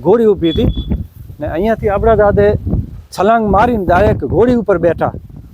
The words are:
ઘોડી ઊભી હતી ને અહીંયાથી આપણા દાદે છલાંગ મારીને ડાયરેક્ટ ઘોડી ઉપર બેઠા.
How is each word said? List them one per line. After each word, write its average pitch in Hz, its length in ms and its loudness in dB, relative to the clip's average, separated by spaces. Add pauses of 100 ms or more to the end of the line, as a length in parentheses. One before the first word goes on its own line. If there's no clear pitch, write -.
ઘોડી 220 240 4
ઊભી 165 240 2
હતી 214 200 0 (720)
ને 151 60 -8
અહીંયાથી 202 420 -2
આપણા 202 260 0
દાદે 202 320 2 (720)
છલાંગ 214 320 2
મારીને 214 340 2
ડાયરેક્ટ 180 400 2
ઘોડી 190 300 2
ઉપર 202 240 0
બેઠા. 156 340 0 (420)